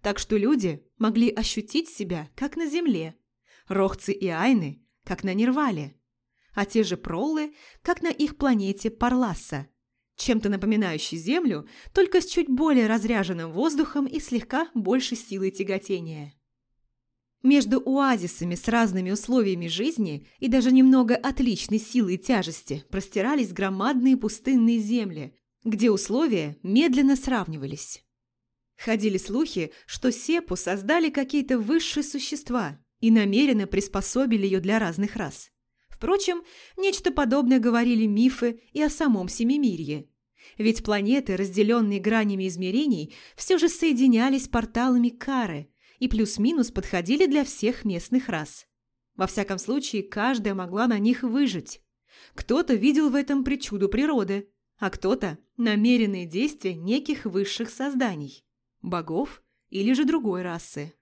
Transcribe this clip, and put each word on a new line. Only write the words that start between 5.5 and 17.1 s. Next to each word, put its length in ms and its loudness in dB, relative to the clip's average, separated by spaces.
А 120 0
те 180 2
же 140 -2
проллы, 580 -4
как 200 -2
на 80 0
их 280 -2
планете 540 0
Парласса, 760 -2
чем-то 320 0
напоминающей 680 -2
Землю, 500 -2
только 280 4
с 60 -8
чуть 220 -2
более 380 4
разряженным 640 -2
воздухом 540 0
и 140 -6
слегка 540 -4
большей 440 0
силой 340 -4
тяготения. 840 -6